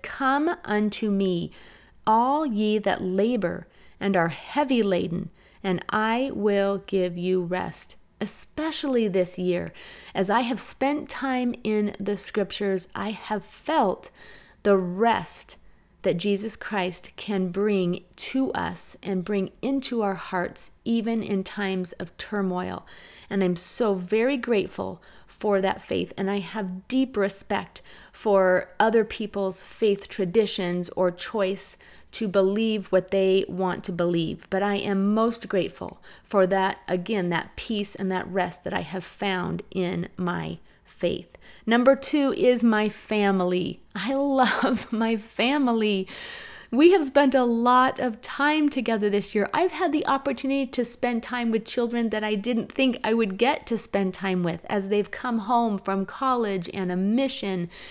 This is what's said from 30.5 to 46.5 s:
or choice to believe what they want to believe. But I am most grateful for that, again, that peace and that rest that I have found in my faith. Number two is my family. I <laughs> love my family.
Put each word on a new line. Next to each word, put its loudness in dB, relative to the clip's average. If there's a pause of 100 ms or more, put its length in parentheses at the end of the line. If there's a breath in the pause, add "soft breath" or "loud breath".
or 2
choice -4 (360 loud breath)
to -4
believe 2
what 2
they 4
want -2
to -4
believe. -2
But 0
I 0
am 0
most 0
grateful -4 (220 loud breath)
for 4
that, 0
again, -2
that -4
peace -4
and -4
that -4
rest -4
that -6
I -2
have -8
found -4 (100)
in -4
my -4 (260 soft breath)
faith. -6 (280 loud breath)
Number 6
two 0
is 4
my 4
family. 0 (140)
I -4
<laughs> -
love 2
my 0
family. 0 (640 loud breath)